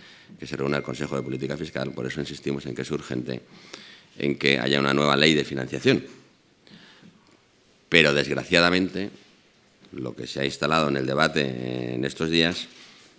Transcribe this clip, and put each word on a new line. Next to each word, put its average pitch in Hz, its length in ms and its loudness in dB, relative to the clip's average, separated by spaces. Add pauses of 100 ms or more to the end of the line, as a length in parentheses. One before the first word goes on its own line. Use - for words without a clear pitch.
(380)
que - 80 -14
se 69 100 -8
reúna 69 200 0
el 69 80 -4
Consejo 69 320 -6
de 67 60 -2
Política 65 340 -6
Fiscal, 69 340 -6
por 64 160 -8
eso 73 140 -6
insistimos 71 460 -6
en 62 100 -8
que 67 60 -6
es 64 100 -10
urgente 62 500 -6 (760)
en 71 200 -2
que 69 220 2
haya 67 180 2
una 69 160 2
nueva 71 220 4
ley 78 180 6
de 71 100 2
financiación. 67 600 0 (1800)
Pero, 76 260 6
desgraciadamente, 87 960 2 (840)
lo 64 240 -8
que 60 100 -10
se - 140 -8
ha 69 40 -2
instalado 76 440 0
en 69 80 0
el 65 100 -2
debate 64 880 0
en 64 100 -2
estos 80 240 -2
días 82 380 2 (520)